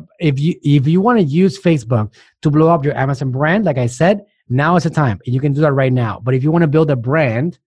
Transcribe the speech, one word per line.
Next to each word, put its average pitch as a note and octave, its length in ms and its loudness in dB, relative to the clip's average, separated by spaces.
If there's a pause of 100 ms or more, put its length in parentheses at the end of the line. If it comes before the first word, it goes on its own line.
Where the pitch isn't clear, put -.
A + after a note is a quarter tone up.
(180)
if C#3+ 200 -2
you, D#3 240 -2
if C#3+ 240 2
you E3+ 140 2
wanna A3+ 220 2
use E3+ 360 0
Facebook A#2+ 540 -2 (300)
to D#3 80 0
blow D#3 180 4
up E3 160 2
your C#3+ 100 -2
Amazon C3+ 380 -2
brand, D#3 320 0
like D3 140 0
I B2 80 0
said, F3 400 0 (240)
now D3+ 260 2
is E3+ 60 2
the E3 80 -2
time. C3 340 -2
You B2+ 160 -4
can C#3+ 140 -2
do D3 80 0
that D3+ 100 2
right C3+ 200 0
now. A2+ 300 -2
But B2+ 120 -2
if C3 80 -2
you D3+ 100 0
wanna E3+ 160 2
build D3+ 220 2
a C#3 60 0
brand, C3 720 -2